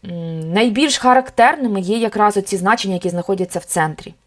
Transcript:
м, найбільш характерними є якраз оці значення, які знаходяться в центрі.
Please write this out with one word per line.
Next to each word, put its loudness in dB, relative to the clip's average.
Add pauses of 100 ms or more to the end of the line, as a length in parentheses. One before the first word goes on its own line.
м, -8
найбільш 2
характерними 2
є -2
якраз 2
оці -4
значення, 0
які -2
знаходяться -4
в -16
центрі. -4 (140)